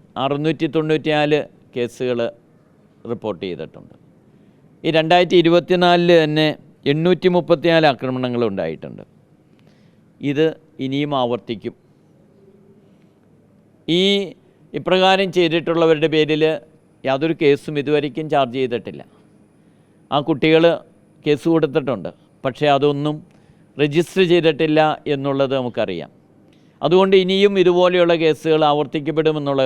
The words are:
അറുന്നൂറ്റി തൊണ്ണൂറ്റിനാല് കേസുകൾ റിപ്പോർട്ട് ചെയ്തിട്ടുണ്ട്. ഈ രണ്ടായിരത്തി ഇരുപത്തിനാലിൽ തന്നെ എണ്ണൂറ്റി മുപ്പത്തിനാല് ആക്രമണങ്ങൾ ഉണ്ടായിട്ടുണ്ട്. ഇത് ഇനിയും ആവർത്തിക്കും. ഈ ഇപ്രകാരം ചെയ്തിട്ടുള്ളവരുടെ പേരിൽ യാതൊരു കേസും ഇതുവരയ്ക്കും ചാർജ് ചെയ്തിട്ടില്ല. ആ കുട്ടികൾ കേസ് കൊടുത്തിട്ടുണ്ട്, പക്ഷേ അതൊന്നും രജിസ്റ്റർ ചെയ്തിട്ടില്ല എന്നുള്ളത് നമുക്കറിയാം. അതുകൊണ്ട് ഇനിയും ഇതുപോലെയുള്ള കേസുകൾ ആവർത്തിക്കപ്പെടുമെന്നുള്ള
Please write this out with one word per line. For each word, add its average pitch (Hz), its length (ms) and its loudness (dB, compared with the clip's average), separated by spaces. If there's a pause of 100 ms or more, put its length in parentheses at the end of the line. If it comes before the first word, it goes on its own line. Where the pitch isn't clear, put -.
(220)
അറുന്നൂറ്റി 143 520 -2
തൊണ്ണൂറ്റിനാല് 151 640 0 (380)
കേസുകൾ 123 420 -4 (920)
റിപ്പോർട്ട് 104 340 -8
ചെയ്തിട്ടുണ്ട്. 78 500 -12 (920)
ഈ 156 40 -2 (100)
രണ്ടായിരത്തി 175 440 4
ഇരുപത്തിനാലിൽ 175 680 2 (120)
തന്നെ 156 240 0 (460)
എണ്ണൂറ്റി 175 440 0
മുപ്പത്തിനാല് 165 560 2
ആക്രമണങ്ങൾ 127 580 -4
ഉണ്ടായിട്ടുണ്ട്. 78 520 -8 (1200)
ഇത് 143 260 0 (400)
ഇനിയും 143 260 -4 (100)
ആവർത്തിക്കും. 120 520 -6 (2250)
ഈ 175 140 0 (680)
ഇപ്രകാരം 185 560 0 (100)
ചെയ്തിട്ടുള്ളവരുടെ 160 800 2
പേരിൽ 151 280 2 (600)
യാതൊരു 139 380 -2
കേസും 143 400 0
ഇതുവരയ്ക്കും 147 500 -4
ചാർജ് 131 280 -2
ചെയ്തിട്ടില്ല. 107 420 -6 (1080)
ആ 135 60 -2 (140)
കുട്ടികൾ 160 340 2 (600)
കേസ് 147 300 -2
കൊടുത്തിട്ടുണ്ട്, 135 560 -2 (340)
പക്ഷേ 135 220 -4 (100)
അതൊന്നും 143 400 -2 (600)
രജിസ്റ്റർ 151 460 -2 (100)
ചെയ്തിട്ടില്ല 156 480 2 (340)
എന്നുള്ളത് 139 440 -2
നമുക്കറിയാം. 104 520 -6 (720)
അതുകൊണ്ട് 190 320 2 (100)
ഇനിയും 196 280 2 (100)
ഇതുപോലെയുള്ള 180 600 2
കേസുകൾ 156 380 0 (100)
ആവർത്തിക്കപ്പെടുമെന്നുള്ള 147 960 -2